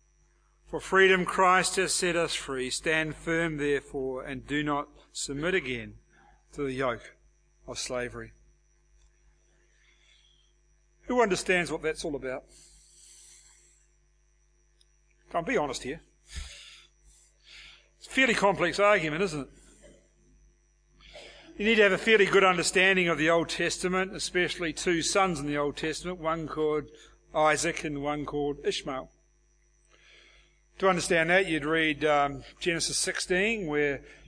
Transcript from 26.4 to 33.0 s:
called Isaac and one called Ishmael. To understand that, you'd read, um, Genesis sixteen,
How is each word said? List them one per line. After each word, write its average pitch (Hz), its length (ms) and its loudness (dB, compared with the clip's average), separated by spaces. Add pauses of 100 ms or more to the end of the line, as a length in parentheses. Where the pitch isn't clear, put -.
called 151 420 -2 (460)
Isaac 156 480 2
and 147 180 -6
one 147 240 -4
called 143 400 -4
Ishmael. 131 460 -6 (1700)
To 190 100 4
understand 170 400 2
that, 190 160 4
you'd 160 200 -2
read, 156 380 0
um, 143 400 2 (160)
Genesis 165 380 -2
sixteen, 190 720 -2